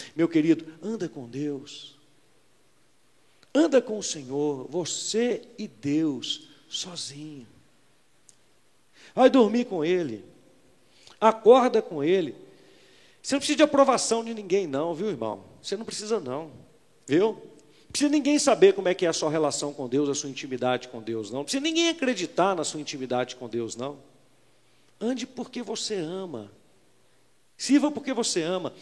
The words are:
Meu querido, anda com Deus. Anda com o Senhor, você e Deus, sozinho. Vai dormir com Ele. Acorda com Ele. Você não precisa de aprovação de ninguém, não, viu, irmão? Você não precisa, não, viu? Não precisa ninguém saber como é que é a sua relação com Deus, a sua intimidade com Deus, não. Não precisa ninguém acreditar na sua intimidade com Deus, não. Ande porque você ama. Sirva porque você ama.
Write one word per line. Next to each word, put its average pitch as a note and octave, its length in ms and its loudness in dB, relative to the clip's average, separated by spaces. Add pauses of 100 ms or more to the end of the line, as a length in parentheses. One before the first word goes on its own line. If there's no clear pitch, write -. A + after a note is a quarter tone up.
(160)
Meu E3 120 2
querido, D#3+ 380 2 (160)
anda G3+ 260 -6
com B2+ 200 -14
Deus. C#3 680 -10 (1600)
Anda C4+ 260 4
com G#3+ 180 -4
o G3 40 -10
Senhor, C#3+ 640 -4
você F#3 760 -4 (160)
e A2 100 -8
Deus, C#3+ 800 -2 (200)
sozinho. D3 800 -12 (1700)
Vai B3 160 8
dormir A#3+ 360 4
com F3 180 -4
Ele. D#3 400 -2 (960)
Acorda A3+ 600 6
com E3 220 -4
Ele. E3 320 2 (880)
Você - 120 -4
não C#4 60 0
precisa D4 180 -2
de D#4+ 40 8
aprovação C#4 640 4
de A3+ 100 -8
ninguém, G3 320 -2
não, D3+ 260 -2
viu, F3 160 -4
irmão? A2 360 -6 (180)
Você - 140 -8
não A3+ 80 -8
precisa, G#3+ 340 -4
não, D3 320 -8 (560)
viu? F#3+ 280 2
Não - 580 -20
precisa C#4+ 180 2
ninguém D4 300 2
saber G3 320 8
como F#3+ 160 0
é F3+ 60 2
que F#3 120 0
é - 20 4
a D#3+ 40 0
sua D3+ 180 0
relação D3 420 0
com C3+ 160 -8
Deus, C#3 200 2
a C#3 60 0
sua C#3+ 140 -6
intimidade B2+ 600 -4
com A#2 120 -14
Deus, A2 300 -6
não. A#2+ 80 -6
Não C#3+ 60 -6
precisa C4+ 180 -4
ninguém E4 280 0
acreditar G3 680 0
na D#3 80 -2
sua D3+ 160 -6
intimidade B2+ 560 -4
com B2 120 -12
Deus, A2 280 -6
não. C#3 220 -8 (1000)
Ande A#3+ 260 -4
porque - 360 -12
você G#3+ 320 -8
ama. E3 560 -8 (1080)
Sirva C#4 340 2
porque A3+ 220 -8
você G#3+ 300 -2
ama. E3+ 400 -4